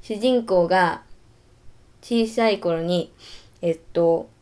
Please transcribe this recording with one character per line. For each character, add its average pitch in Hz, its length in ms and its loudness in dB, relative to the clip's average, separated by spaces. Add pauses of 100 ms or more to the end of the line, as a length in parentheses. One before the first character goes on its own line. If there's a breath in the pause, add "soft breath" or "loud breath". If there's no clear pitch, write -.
主 220 160 -10
人 240 280 0
公 180 220 2
が 180 360 0 (960)
小 233 260 0
さ 226 220 0
い 196 100 0
頃 165 220 -2
に、 170 300 -2 (500 loud breath)
え 170 100 0
っ 160 80 -4 (140)
と 165 360 0 (120)